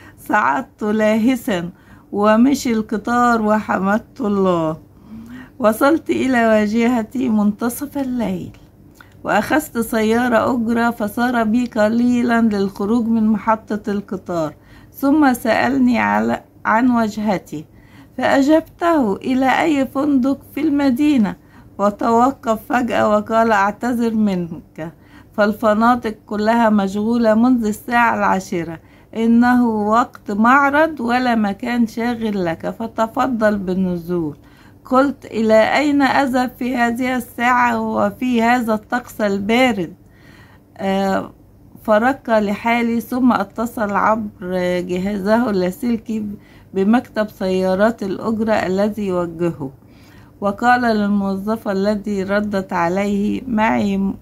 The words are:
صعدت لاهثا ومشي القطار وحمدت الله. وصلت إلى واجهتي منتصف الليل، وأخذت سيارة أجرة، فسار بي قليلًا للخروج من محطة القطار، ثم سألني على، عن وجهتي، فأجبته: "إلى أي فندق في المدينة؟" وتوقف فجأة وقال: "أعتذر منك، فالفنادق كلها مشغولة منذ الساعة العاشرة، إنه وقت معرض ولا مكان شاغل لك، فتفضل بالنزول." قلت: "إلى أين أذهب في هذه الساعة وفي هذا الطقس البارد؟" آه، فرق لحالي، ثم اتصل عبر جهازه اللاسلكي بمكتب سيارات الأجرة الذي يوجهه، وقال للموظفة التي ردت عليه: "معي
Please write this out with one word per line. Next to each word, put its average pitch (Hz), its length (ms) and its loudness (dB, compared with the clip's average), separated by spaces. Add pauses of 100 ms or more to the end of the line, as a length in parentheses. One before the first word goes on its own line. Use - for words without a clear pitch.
(280)
صعدت 254 540 -2
لاهثا 214 880 0 (420)
ومشي 226 600 2
القطار 226 720 0
وحمدت 214 800 -2
الله. 185 560 0 (800)
وصلت 269 520 2
إلى 240 360 2
واجهتي 226 800 0
منتصف 226 720 -2
الليل، 226 520 -4 (760)
وأخذت 214 540 0
سيارة 226 760 0
أجرة، 233 360 0
فسار 233 540 -2
بي 233 220 0
قليلًا 240 760 2
للخروج 208 640 0
من 226 200 2
محطة 220 640 -2
القطار، 190 640 -6 (380)
ثم 277 400 2
سألني 240 680 2
على، 214 440 0 (220)
عن 226 260 2
وجهتي، 208 760 -2 (540)
فأجبته: 285 960 2
"إلى 262 460 0
أي 285 240 0
فندق 269 520 0 (160)
في 277 60 -6
المدينة؟" 277 760 2 (420)
وتوقف 233 800 0 (100)
فجأة 220 400 0
وقال: 226 440 2
"أعتذر 226 640 0
منك، 175 800 -4 (440)
فالفنادق 220 800 2 (120)
كلها 220 440 2
مشغولة 214 640 2
منذ 233 320 4
الساعة 233 480 0
العاشرة، 190 640 -2 (380)
إنه 240 520 4
وقت 220 640 -2
معرض 277 680 2
ولا 240 340 0
مكان 226 520 0
شاغل 226 580 -4
لك، 165 260 -4
فتفضل 226 880 -2
بالنزول." 175 800 -4 (480)
قلت: 262 400 0
"إلى 220 520 2
أين 285 260 2
أذهب 254 560 0
في 254 180 -4
هذه 240 400 -2
الساعة 240 640 0
وفي 220 640 0
هذا 233 320 2
الطقس 240 460 -6
البارد؟" 202 720 0 (840)
آه، 196 560 -2 (520)
فرق 226 540 2
لحالي، 233 640 0
ثم 247 320 2
اتصل 208 580 -4
عبر 208 400 0 (500)
جهازه 202 680 -2
اللاسلكي 214 760 -4 (480)
بمكتب 214 540 0
سيارات 190 760 0
الأجرة 214 500 -4
الذي 208 540 -2
يوجهه، 170 640 -4 (680)
وقال 240 400 2
للموظفة 208 920 -2
التي 202 500 -2
ردت 196 500 -2
عليه: 196 760 -2
"معي 208 760 0